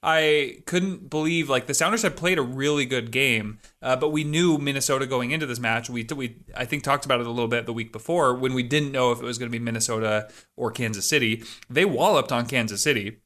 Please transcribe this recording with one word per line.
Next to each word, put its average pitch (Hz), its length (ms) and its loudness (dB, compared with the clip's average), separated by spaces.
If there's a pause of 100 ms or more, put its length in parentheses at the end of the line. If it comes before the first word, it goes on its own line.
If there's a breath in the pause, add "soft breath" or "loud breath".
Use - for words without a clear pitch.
I 151 640 2
couldn't 180 440 -2
believe, 156 400 0
like, 127 160 2
the 143 80 -4
Sounders 202 280 2
had 196 140 0
played 180 220 0
a 147 40 2
really 135 440 0
good 120 240 -2
game, 113 480 0 (240 soft breath)
uh, 127 140 2
but 151 140 0
we 151 120 0
knew 156 360 4
Minnesota 139 480 0
going 127 260 -2
into 156 140 -2
this 120 120 -4
match. 117 320 0
We, 120 240 -6
we, 127 220 -8 (200)
I 127 100 -4
think, 147 180 -6
talked 139 200 0
about 131 160 2
it 120 60 -4
a 117 40 -6
little 120 180 0
bit 117 180 -2
the 117 60 -6
week 113 180 -6
before 143 440 2
when 127 200 -2
we 127 80 0
didn't 143 300 0
know 127 180 4
if 120 100 0
it 123 40 -12
was 120 140 -6
gonna 120 120 -6
be 117 80 -4
Minnesota 110 680 0 (280 loud breath)
or 120 140 -2
Kansas 110 380 -4
City. 117 340 2 (260 loud breath)
They 147 160 2
walloped 160 460 2
on 120 160 0
Kansas 113 340 -2
City. 113 460 0